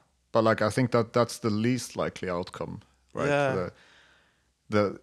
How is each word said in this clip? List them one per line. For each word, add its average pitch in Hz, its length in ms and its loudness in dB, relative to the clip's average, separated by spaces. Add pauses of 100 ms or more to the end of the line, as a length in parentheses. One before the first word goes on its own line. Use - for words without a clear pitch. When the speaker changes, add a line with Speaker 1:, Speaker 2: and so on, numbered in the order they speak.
(320)
Speaker 1:
But, 113 120 4
like, 110 180 4
I 107 80 2
think 127 220 0
that 117 220 0
that's 120 260 2
the 117 100 -2
least 113 460 -2
likely 90 340 -4
outcome, 87 520 -8 (320)
right? 135 140 -2
Speaker 2:
Yeah. 143 280 0
Speaker 1:
The, 90 160 -4 (1000)
the, 104 340 2